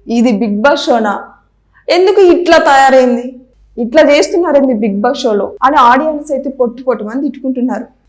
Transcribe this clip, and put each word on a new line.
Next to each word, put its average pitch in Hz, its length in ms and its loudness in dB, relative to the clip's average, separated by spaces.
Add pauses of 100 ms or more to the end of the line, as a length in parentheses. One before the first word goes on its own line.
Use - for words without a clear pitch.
ఇది 233 240 0
Bigg 208 300 -2
Boss 285 140 2
షోనా? 233 480 -4 (640)
ఎందుకు 381 320 2
ఇట్లా 349 360 4
తయారైంది? 262 800 2 (420)
ఇట్లా 240 240 0
చేస్తున్నారేంది 285 880 0
Bigg 196 140 -4
Boss 247 140 -2
షోలో?" 220 380 -4 (100)
అని 269 120 2
ఆడియన్స్ 294 560 0
అయితే 269 180 -4
పొట్టు 254 340 -6
పొట్టు 220 200 -4
మంది 226 180 -8
తిట్టుకుంటున్నారు. 254 640 -6 (240)